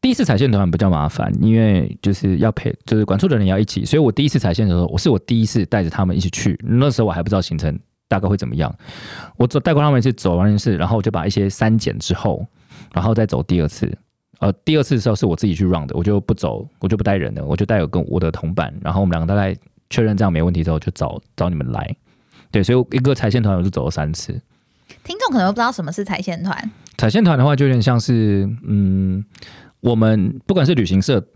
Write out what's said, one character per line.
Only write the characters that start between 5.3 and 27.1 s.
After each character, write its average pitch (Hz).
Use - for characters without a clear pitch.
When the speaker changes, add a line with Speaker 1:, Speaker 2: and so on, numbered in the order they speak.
Speaker 1:
一 110
次 104
带 104
着 85
他 95
们 90
一 90
起 85
去， -
那 131
时 120
候 110
我 87
还 87
不 87
知 101
道 95
行 82
程 78
大 98
概 95
会 101
怎 -
么 57
样。 -
我 120
走， 143
带 170
过 143
他 147
们 135
一 117
次， 131
走 90
完 101
一 104
次， 101
然 80
后 110
我 107
就 107
把 85
一 101
些 98
删 110
减 -
之 -
后， -
然 87
后 110
再 110
走 67
第 87
二 78
次。 -
呃， 101
第 156
二 143
次 131
的 110
时 110
候 107
是 -
我 87
自 110
己 92
去 95
run 85
的， -
我 82
就 101
不 -
走， 60
我 95
就 107
不 101
带 101
人 65
了， 71
我 73
就 101
带 104
有 82
跟 87
我 82
的 80
同 80
伴， 80
然 82
后 95
我 98
们 87
两 82
个 -
大 101
概 95
确 120
认 107
这 107
样 92
没 80
问 87
题 82
之 85
后， 78
就 -
找， -
找 87
你 87
们 67
来。 -
对， 101
所 117
以 127
一 -
个 131
踩 113
线 120
团 101
我 87
就 95
走 65
了 71
三 76
次。 -
Speaker 2:
听 359
众 480
可 262
能 185
会 202
不 208
知 240
道 233
什 196
么 147
是 202
踩 196
线 143
团。 196
Speaker 1:
踩 113
线 208